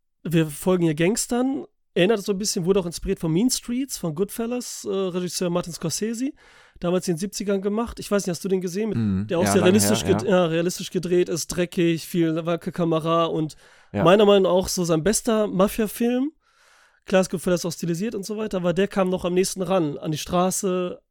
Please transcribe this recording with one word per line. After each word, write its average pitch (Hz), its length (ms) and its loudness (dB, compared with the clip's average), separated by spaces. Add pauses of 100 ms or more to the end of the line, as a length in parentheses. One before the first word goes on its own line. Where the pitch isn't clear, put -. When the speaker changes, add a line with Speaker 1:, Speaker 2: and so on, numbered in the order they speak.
(220)
Speaker 1:
wir 160 240 2
folgen 175 380 0
hier 160 100 2
Gangstern, 240 720 0 (260)
erinnert 196 300 2
so 208 100 -4
ein 190 60 -2
bisschen, 202 260 -4
wurde 196 160 2
auch 175 60 -6
inspiriert 180 320 -6
von 160 140 -2
Mean 226 180 2
Streets, - 480 -6
von 160 160 -4
Goodfellas, 226 760 -6
äh, 196 60 -4
Regisseur 180 560 -2
Martin 175 220 -4
Scorsese, 226 580 -4 (480)
damals 175 300 0
in 175 60 0
den 151 40 -4
siebzigern 196 420 -4
gemacht. 208 380 -4
Ich - 120 -10
weiß 202 140 2
nicht, 190 60 -4
hast - 140 -6
du 196 40 -2
den 185 120 2
gesehen? 190 300 -4
Mit, 160 80 -2
Speaker 2:
Mhm. 101 280 0
Speaker 1:
der - 140 -2
auch 185 40 2
Speaker 2:
Ja, 101 80 2
Speaker 1:
sehr 190 80 6
Speaker 2:
lange 180 120 4
Speaker 1:
realistisch 208 320 2
Speaker 2:
her, 185 100 2
Speaker 1:
ged-, - 80 0
Speaker 2:
ja. - 60 -2
Speaker 1:
ja, 180 180 4
realistisch 170 440 -2
gedreht 180 380 0
ist, 175 200 -4
dreckig, 170 580 0
viel 165 400 0
Wackelkamera 165 800 0
und 160 320 -4 (360)
Speaker 2:
Ja. 101 120 2
Speaker 1:
meiner 202 200 8
Meinung 202 200 8
nach 170 60 4
auch 185 180 2
so 180 160 -2
sein 160 180 2
bester 214 460 0
Mafia-Film. 233 840 0 (760)
Klar 190 160 4
ist - 80 -2
Goodfellas 175 360 -2
auch 165 60 -4
stilisiert 185 420 -4
und 196 100 -8
so 208 120 -8
weiter, 214 220 -4
aber 175 140 0
der 190 140 2
kam 190 240 0
noch 185 140 -2
am 180 100 0
nächsten 185 280 0
ran, 165 360 0
an 160 140 -4
die 147 60 -4
Straße, 180 840 -2 (100)